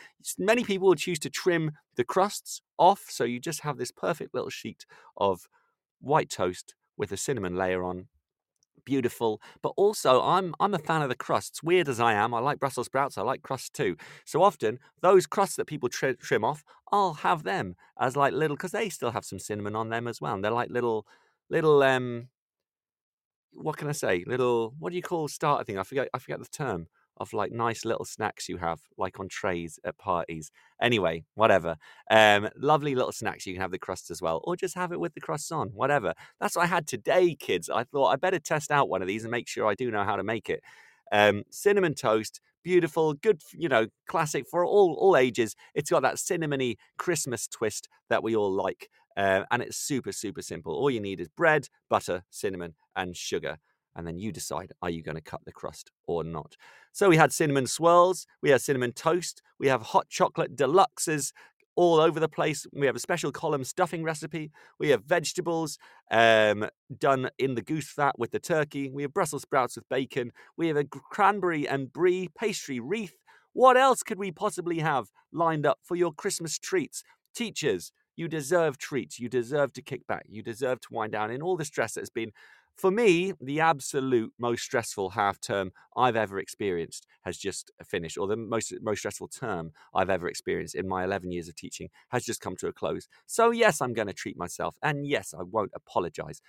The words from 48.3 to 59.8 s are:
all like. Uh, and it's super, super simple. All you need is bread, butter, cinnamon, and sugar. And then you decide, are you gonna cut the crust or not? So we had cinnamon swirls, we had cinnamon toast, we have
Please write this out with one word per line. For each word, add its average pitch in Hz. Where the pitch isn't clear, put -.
all 101
like. 92
Uh, 98
and 120
it's -
super, 120
super 95
simple. 82
All 113
you 120
need 98
is 87
bread, 156
butter, 92
cinnamon, 90
and 92
sugar. 78
And 85
then 85
you 104
decide, 85
are 87
you 82
gonna 78
cut -
the -
crust -
or 85
not? 80
So 202
we 165
had 156
cinnamon 139
swirls, 175
we 147
had 131
cinnamon 123
toast, -
we 135
have 127